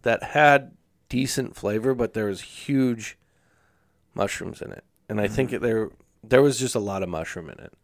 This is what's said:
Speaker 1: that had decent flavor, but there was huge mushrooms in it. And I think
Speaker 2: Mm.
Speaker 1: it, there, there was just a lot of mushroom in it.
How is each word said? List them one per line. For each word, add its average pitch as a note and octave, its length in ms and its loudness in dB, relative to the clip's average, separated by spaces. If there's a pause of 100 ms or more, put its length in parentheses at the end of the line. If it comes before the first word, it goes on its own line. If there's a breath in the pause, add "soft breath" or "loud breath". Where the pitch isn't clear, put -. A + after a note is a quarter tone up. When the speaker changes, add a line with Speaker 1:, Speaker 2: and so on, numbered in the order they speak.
Speaker 1:
that A2+ 220 0
had D3 480 4 (360)
decent - 480 -4
flavor, A2 380 0
but A#2+ 200 -2
there A2 120 -2
was G2 160 -4
huge B2 760 -2 (960)
mushrooms - 460 -4
in - 100 -10
it. - 120 -16 (240)
And G#2+ 140 -2
I G#2 60 0
think B2+ 240 0
Speaker 2:
Mm. - 20 -8
Speaker 1:
it, G#2+ 80 -4
there, A2+ 280 0 (340)
there B2 180 6
was C#3 180 6
just C3 160 -2
a A#2+ 40 2
lot G2 240 -2
of F2+ 60 -6
mushroom D#2+ 400 -8
in - 100 -16
it. - 140 -18 (100)